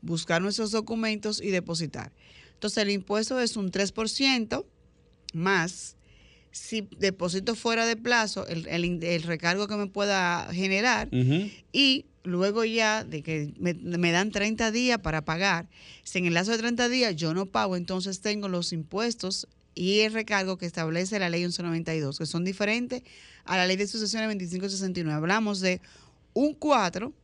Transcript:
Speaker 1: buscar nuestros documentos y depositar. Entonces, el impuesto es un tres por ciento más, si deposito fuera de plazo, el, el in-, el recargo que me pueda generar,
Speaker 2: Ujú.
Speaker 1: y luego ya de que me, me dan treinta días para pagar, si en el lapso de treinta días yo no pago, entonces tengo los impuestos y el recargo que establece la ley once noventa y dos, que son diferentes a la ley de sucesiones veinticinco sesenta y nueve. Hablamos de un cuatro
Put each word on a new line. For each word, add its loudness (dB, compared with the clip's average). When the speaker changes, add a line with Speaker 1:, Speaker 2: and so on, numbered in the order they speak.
Speaker 1:
buscar 0
nuestros 0
documentos -2
y -2
depositar. -4
Entonces, -4
el 2
impuesto 0
es 0
un -2
tres 0
por -2
ciento 0
más, 0
si -6
deposito 0
fuera 0
de 2
plazo, 0
el, -6
el 0
in-, -2
el 0
recargo 0
que -4
me -2
pueda 0
generar, 2
Speaker 2:
Ujú. 2
Speaker 1:
y 4
luego 2
ya 2
de -8
que -4
me, 0
me 0
dan 4
treinta 0
días 2
para -2
pagar, 0
si -4
en 2
el 4
lapso 2
de 2
treinta 2
días 2
yo 0
no 0
pago, 0
entonces -4
tengo -2
los -2
impuestos -4
y 2
el 2
recargo 0
que -8
establece -2
la 0
ley 0
once -2
noventa -2
y 0
dos, -4
que -4
son -2
diferentes -2
a 0
la 4
ley 2
de 0
sucesiones -2
veinticinco -4
sesenta -2
y -2
nueve. 0
Hablamos 2
de 2
un 2
cuatro 2